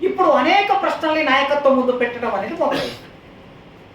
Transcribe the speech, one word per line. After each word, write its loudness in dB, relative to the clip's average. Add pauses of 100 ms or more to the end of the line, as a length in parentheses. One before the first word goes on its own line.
ఇప్పుడు 0
అనేక 2
ప్రశ్నల్ని -2
నాయకత్వం 2
ముందు 0
పెట్టడం -4
అనేది -6
మొదలైంది. -2 (1000)